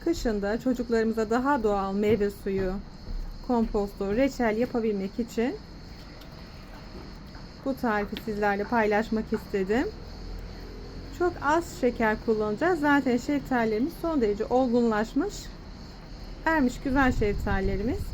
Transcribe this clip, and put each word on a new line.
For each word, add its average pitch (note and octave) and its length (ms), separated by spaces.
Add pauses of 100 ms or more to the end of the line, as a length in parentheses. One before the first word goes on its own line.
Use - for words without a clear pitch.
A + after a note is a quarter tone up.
kışın A#3 380
da G#3 180
çocuklarımıza A3+ 680
daha B3+ 340
doğal G3 300
meyve G#3 360
suyu, F#3+ 440 (760)
komposto, G#3 680
reçel B3 420
yapabilmek A3 640
için A#3 360 (2000)
bu C4+ 100
tarifi G#3 400 (100)
sizlerle G3+ 380
paylaşmak A3 680
istedim. G#3 540 (1300)
Çok F4 220
az D#4+ 400
şeker A#3 440
kullanacağız. A3 540
Zaten C#4 380
şeftalilerimiz B3 840
son D#4+ 200
derece G#3 240
olgunlaşmış, A#3+ 880 (1120)
ermiş D4+ 380
güzel C4 280
şeftalilerimiz. G3+ 880 (140)